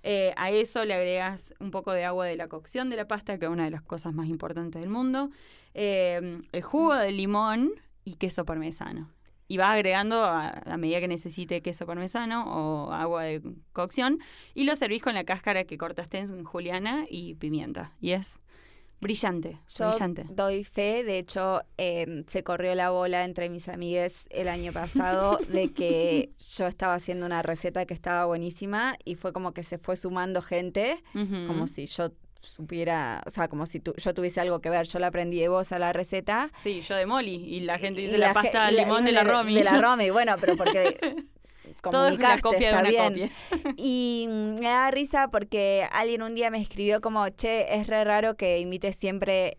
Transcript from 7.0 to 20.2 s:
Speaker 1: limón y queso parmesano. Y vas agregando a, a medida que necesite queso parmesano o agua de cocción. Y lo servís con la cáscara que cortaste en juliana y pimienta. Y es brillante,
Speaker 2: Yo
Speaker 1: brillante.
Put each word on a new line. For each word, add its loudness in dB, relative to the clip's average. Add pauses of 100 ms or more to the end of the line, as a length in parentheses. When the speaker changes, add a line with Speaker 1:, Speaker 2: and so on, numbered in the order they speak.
Speaker 1:
limón 2 (320)
y -12
queso -2
parmesano. -6 (380)
Y -4
vas 6
agregando 2
a, 0
a -8
medida 0
que -2
necesite -4
queso -6
parmesano -4
o -4
agua -2
de -6 (300)
cocción. 0 (360)
Y 0
lo 2
servís -2
con -2
la -2
cáscara -2
que -10
cortaste -8
en -8
juliana -4
y -10
pimienta. -6
Y 0
es -4 (600)
brillante, -2 (200)
Speaker 2:
Yo 2
Speaker 1:
brillante. -2